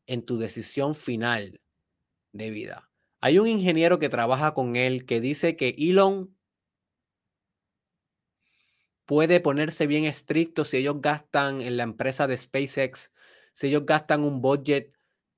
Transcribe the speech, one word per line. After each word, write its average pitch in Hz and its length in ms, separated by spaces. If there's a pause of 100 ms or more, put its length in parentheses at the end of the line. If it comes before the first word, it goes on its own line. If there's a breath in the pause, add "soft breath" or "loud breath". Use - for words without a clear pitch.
en 120 180
tu 123 120
decisión 123 580
final 113 640 (720)
de 107 180
vida. - 400 (320)
Hay 143 160
un 214 100
ingeniero 175 520
que 147 100
trabaja 131 440
con 123 240
él 127 280
que 120 160
dice 147 360
que 123 200
Elon 190 580 (2750)
puede 160 340
ponerse 151 480
bien 151 180
estricto 151 580
si 135 140
ellos 143 240
gastan 139 600
en 123 160
la 120 60
empresa 131 440
de 127 100
SpaceX, 135 720 (420 soft breath)
si - 140
ellos 143 180
gastan 151 380
un 143 180
budget 139 520 (440)